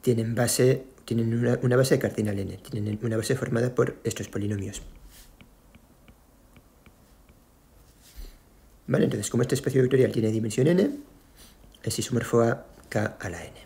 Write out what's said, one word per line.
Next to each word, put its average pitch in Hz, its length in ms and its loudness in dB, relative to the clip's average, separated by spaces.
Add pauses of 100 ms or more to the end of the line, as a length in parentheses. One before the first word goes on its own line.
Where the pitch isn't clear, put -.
tienen 113 320 0
base, 127 520 2 (200)
tienen 113 320 0
una, 120 240 0
una 123 140 2
base 135 240 4
cardinal 104 400 -2
n, 95 180 -8
tienen 107 460 -6
una 110 120 -2
base 110 200 -2
formada 120 400 -2
por - 280 0
estos - 240 -6
polinomios. 101 540 -6 (4000)
Vale, - 160 2
entonces, 110 260 -2
como 120 140 2
este 131 100 0
espacio 127 280 2
vectorial 127 300 4
tiene 110 200 0
dimensión 110 340 0
n, 190 320 4 (840)
es - 160 -4
isomorfo 117 420 2
a - 240 2 (240)
K 110 300 -2
a 101 100 -8
la 82 160 -10
n. - 80 -20 (120)